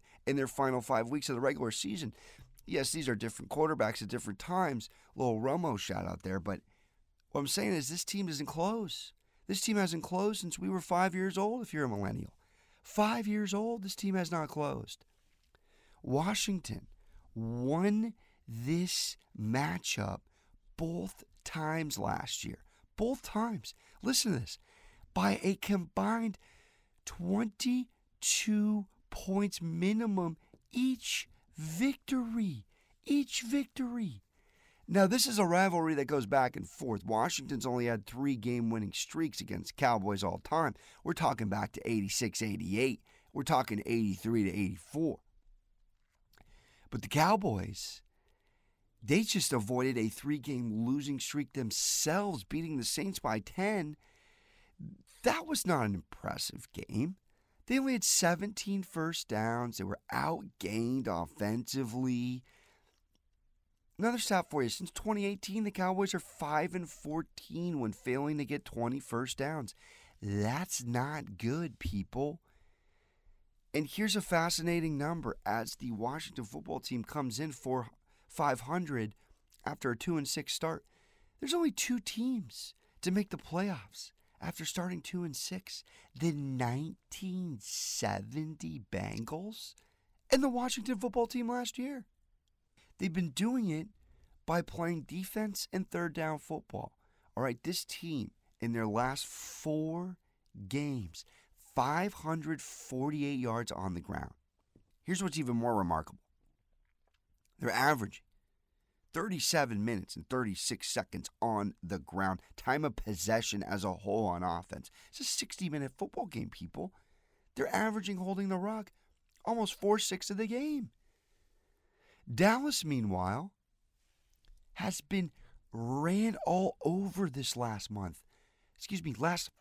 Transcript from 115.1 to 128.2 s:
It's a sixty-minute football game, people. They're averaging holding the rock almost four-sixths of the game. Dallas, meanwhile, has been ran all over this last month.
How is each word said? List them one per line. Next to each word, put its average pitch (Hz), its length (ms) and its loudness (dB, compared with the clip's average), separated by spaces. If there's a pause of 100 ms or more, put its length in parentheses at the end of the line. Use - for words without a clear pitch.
It's - 100 -14
a 277 40 -6
sixty-minute 151 760 -4
football - 260 -4
game, 160 240 -6
people. - 460 -10 (600)
They're - 200 0
averaging 208 400 0
holding 190 320 -2
the 190 80 2
rock 208 360 -4 (520)
almost 226 340 0
four-sixths 202 520 2
of 202 80 -2
the 220 80 0
game. 254 420 -2 (1500)
Dallas, 233 500 4
meanwhile, 110 680 0 (1200)
has - 280 -2
been 185 300 0 (420)
ran 160 720 2
all 185 400 4
over 180 460 2
this 131 260 -4
last 117 320 -2
month. 95 300 -4 (580)